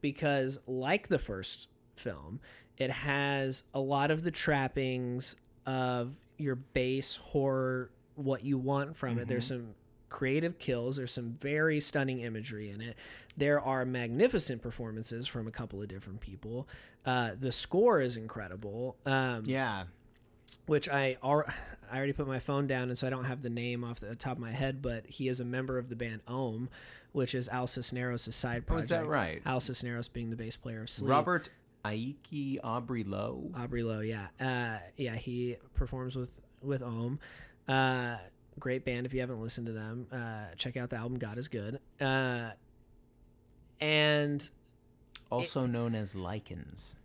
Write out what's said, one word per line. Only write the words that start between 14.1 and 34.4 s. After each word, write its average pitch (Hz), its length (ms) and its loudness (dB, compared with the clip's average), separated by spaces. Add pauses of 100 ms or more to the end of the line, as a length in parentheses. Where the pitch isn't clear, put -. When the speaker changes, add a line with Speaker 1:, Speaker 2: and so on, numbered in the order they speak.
Speaker 1:
performances 113 680 -4
from 113 200 -4
a 110 40 -6
couple 104 300 -6
of 104 80 -6
different 98 320 -10
people. 110 480 -8 (360)
Uh, 123 320 2
the 131 140 0
score 202 500 6
is 120 140 2
incredible. 110 800 -6 (100)
Um, 127 400 2
Speaker 2:
Yeah. 120 400 0 (800)
Speaker 1:
which 147 200 4
I 139 360 4
al-, 147 200 6 (480)
I 127 60 -4
already 139 160 2
put 143 140 0
my 131 120 0
phone 143 280 2
down, 127 220 0
and 123 80 0
so 131 100 0
I - 20 2
don't 127 160 -2
have 127 160 -2
the 123 80 -4
name 120 340 -2
off 117 160 -6
the 113 160 -8
top 127 180 -4
of 120 60 -4
my 117 120 -6
head, 135 300 0
but 113 260 -4
he - 200 -4
is 127 140 0
a 120 40 -2
member 127 320 -2
of 123 120 -4
the 120 60 -6
band 113 320 -4
Ohm, 123 420 -2 (420)
which 135 240 2
is 127 140 0
Al 127 180 0
Cisneros' 123 680 0
side 120 340 0
Speaker 2:
Oh, 165 80 6
is 151 120 0
that 165 160 2
Speaker 1:
project. 151 80 0
Speaker 2:
right? 87 320 2
Speaker 1:
Al 131 140 2
Cisneros 120 480 -2
being 117 220 -4
the 113 80 -4
bass 113 180 -6
player 113 260 -8
of 113 80 -6
Sleep. 135 220 0
Speaker 2:
Robert 160 380 4 (340)
Aiki 135 800 -2
Aubrey 117 400 0
Lowe? 107 520 -2
Speaker 1:
Aubrey 120 280 -2
Lowe, 110 160 0
yeah. 107 280 -4 (120)
Uh, 123 400 0 (180)